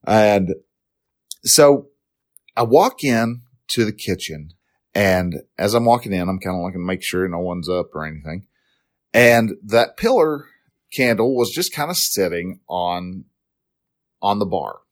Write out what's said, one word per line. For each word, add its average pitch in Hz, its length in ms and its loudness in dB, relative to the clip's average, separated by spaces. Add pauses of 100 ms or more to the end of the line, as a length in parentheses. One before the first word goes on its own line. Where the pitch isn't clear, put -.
And 104 480 4 (880)
so 143 440 6 (680)
I 117 60 0
walk 147 420 4
in 117 380 -2 (300)
to 117 120 0
the 104 80 -2
kitchen, 80 640 -8 (400)
and 92 480 0 (160)
as 107 160 -2
I'm 117 100 2
walking 117 300 2
in, 92 160 -2
I'm 92 80 -4
kinda 92 180 -6
looking 90 240 -6
to 87 60 -6
make 92 160 -6
sure 92 260 -4
no 85 120 -6
one's 87 280 -6
up 87 260 -4
or 78 120 -8
anything. 78 400 -12 (680)
And 117 500 4
that 110 360 0
pillar 160 480 0 (480)
candle 123 420 0
was 120 140 0
just - 240 -6
kinda 151 200 -6
sitting 90 720 -4
on, 90 580 -6 (960)
on 101 160 0
the 104 80 -2
bar. 82 320 -6 (140)